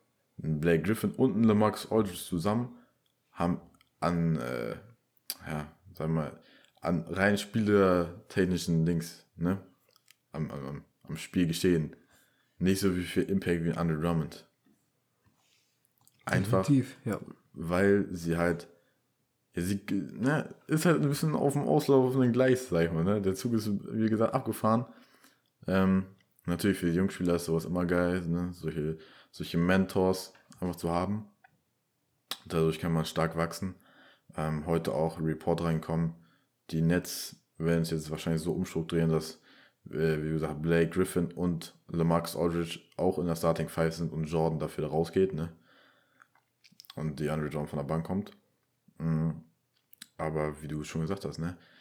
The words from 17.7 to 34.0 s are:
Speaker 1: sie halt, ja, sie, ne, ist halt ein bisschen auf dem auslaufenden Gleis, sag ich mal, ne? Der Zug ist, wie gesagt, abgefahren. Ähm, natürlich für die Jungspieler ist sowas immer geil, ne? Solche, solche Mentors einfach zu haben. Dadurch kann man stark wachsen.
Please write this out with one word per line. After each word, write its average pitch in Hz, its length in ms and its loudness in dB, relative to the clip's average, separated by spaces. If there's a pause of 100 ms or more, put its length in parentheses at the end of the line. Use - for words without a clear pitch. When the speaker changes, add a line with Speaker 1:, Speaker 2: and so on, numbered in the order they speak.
Speaker 1:
sie 82 260 -2
halt, 85 300 0 (840)
ja, 87 80 -4
sie, 98 180 -2 (100)
ne, 101 640 -2 (140)
ist 160 180 0
halt 151 160 4
ein 147 60 2
bisschen 151 280 0
auf 139 180 2
dem 143 80 0
auslaufenden 131 720 4
Gleis, 127 360 4
sag 82 180 4
ich 82 40 0
mal, 82 120 0
ne? 101 180 2
Der 95 140 0
Zug 117 180 -4
ist, 107 160 0 (240)
wie 110 160 2
gesagt, 110 240 2
abgefahren. 117 520 0 (840)
Ähm, 95 400 4 (380)
natürlich 87 340 0
für 90 80 0
die 82 100 2
Jungspieler 92 380 2
ist 85 100 -2
sowas 82 200 0
immer 90 200 -2
geil, 90 360 2
ne? 87 320 -2
Solche, 80 440 -4 (340)
solche - 280 -6
Mentors 92 760 2 (260)
einfach 90 160 -4
zu 85 140 -4
haben. 95 380 -2 (1200)
Dadurch 82 320 2
kann 85 140 -2
man 80 120 0
stark 82 320 -2
wachsen. 85 380 -4 (600)